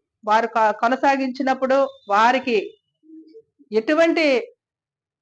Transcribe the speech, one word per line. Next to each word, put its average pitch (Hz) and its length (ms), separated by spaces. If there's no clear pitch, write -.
వారు 220 220
క-, 220 240
కొనసాగించినప్పుడు 262 1160
వారికి 233 680
ఎటువంటి 311 800